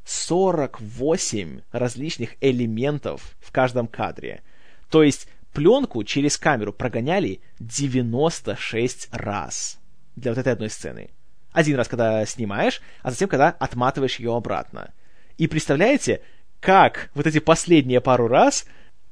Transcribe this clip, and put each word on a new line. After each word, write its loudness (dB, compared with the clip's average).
сорок -2
восемь -2
различных -4
элементов 0
в -14
каждом 2
кадре. -6
То 8
есть 2
пленку 4
через 0
камеру 0
прогоняли -2
девяносто 0
шесть -4
раз -6
для -4
вот -2
этой 0
одной -6
сцены. -12
Один 2
раз, 2
когда 2
снимаешь, -2
а -4
затем, 0
когда 6
отматываешь 0
ее -2
обратно. -4
И 2
представляете, 2
как 6
вот 0
эти 4
последние 6
пару 4
раз, 4